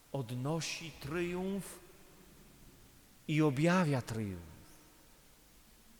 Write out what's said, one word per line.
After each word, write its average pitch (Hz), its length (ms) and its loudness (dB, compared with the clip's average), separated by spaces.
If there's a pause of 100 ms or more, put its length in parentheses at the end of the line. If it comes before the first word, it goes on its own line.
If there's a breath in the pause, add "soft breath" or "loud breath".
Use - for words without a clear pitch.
(120)
odnosi 139 800 -4
tryumf 180 880 -4 (1500)
i 156 140 6
objawia 151 600 4
tryumf. 92 540 -6 (1400)